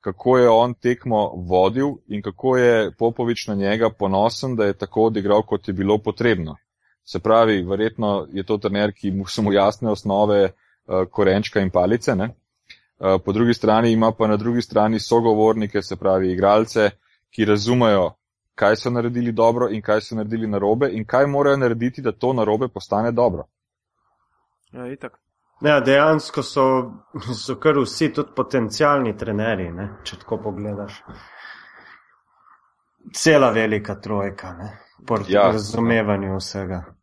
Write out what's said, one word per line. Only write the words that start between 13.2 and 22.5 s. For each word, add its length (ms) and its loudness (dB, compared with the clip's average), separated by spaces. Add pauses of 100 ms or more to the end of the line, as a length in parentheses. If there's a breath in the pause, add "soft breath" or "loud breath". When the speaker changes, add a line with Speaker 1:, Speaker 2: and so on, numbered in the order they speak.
Speaker 1:
drugi 220 2
strani 380 2
ima 200 2
pa 160 -2
na 100 0
drugi 240 -2
strani 380 0
sogovornike, 840 2
se 140 -10
pravi 360 0
igralce, 580 2 (380)
ki 180 -2
razumejo, 680 2 (440)
kaj 180 4
so 140 -6
naredili 420 -2
dobro 380 2
in 120 -6
kaj 200 0
so 140 -12
naredili 320 -6
narobe 420 0
in 160 -6
kaj 220 2
morajo 300 2
narediti, 440 -2
da 100 -2
to 220 -2
narobe 340 0